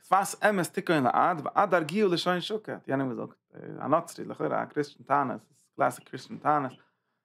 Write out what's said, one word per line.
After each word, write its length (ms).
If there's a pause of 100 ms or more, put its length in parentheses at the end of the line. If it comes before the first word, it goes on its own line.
(120)
וואס 380
אמת 240
תיקון 300
לעד, 400
והדר 340
הגיעו 320
לשון 320
שוקה. 440
די 80
האבן 160
געזאגט, 260 (200)
אה, 300
א 20
נוצרי, 380
לכאורה, 380
א 20
כריסטיאן 400
תנא, 300 (400)
קלאסיק 340
כריסטיאן 300
תנא. 280
דאס 80 (500)